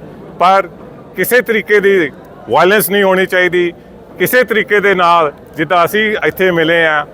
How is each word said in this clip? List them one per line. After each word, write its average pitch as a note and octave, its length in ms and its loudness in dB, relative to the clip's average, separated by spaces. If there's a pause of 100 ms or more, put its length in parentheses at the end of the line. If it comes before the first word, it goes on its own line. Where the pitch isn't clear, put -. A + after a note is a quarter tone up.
(380)
ਪਰ F#3 300 2 (480)
ਕਿਸੇ A3+ 240 0
ਤਰੀਕੇ G#3+ 400 0
ਦੀ F#3+ 300 2 (400)
ਵਾਇਲੈਂਸ F3+ 400 2
ਨਹੀਂ G3+ 120 0
ਹੋਣੀ F#3+ 240 0
ਚਾਹੀਦੀ। F3+ 460 -2 (460)
ਕਿਸੇ B3 260 0
ਤਰੀਕੇ G#3 360 -2
ਦੇ G3 140 2
ਨਾਲ, E3+ 380 2 (240)
ਜਿੱਦਾਂ E3 280 0
ਅਸੀਂ G#3 320 -2 (100)
ਇੱਥੇ F#3 240 0
ਮਿਲੇ E3 360 0
ਹਾਂ D3+ 280 -2